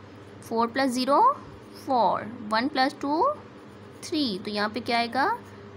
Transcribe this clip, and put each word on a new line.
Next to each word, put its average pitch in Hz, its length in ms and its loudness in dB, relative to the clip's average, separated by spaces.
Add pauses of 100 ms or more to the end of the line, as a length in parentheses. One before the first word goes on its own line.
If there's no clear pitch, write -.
(500)
फ़ोर 233 180 2
प्लस 262 240 2
ज़ीरो 254 280 4 (680)
फ़ोर, 226 400 2 (240)
वन 226 180 2
प्लस 269 340 2
टू 294 200 2 (800)
थ्री, 254 360 0
तो 208 120 -8
यहाँ 208 180 0
पे 226 100 -4
क्या 233 180 0
आएगा? 240 320 0 (480)